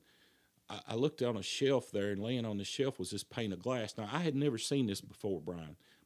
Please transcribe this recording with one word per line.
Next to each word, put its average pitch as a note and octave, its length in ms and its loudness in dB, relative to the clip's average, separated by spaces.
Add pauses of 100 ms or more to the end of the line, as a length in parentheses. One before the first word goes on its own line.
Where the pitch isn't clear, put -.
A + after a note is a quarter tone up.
(680)
I, G2+ 200 -6
I A2+ 60 -2
looked C#3+ 280 2
on A#2+ 120 2
a G2 60 -4
shelf C3+ 500 2
there, G2+ 200 2
and G2+ 100 -2
laying A#2 240 0
on G#2+ 120 -2
the G2+ 60 -2
shelf C3 360 0
was F#2 100 -2
this G2+ 140 -4
pane A2+ 280 -2
of F2 80 -4
glass. A2+ 380 -2
Now, G#2+ 140 -4
I D3 80 0
had D#3+ 160 2
never C#3 240 4
seen C#3 260 2
this G2 160 0
before, F#2+ 400 -2
Brian, E2 360 -6 (280)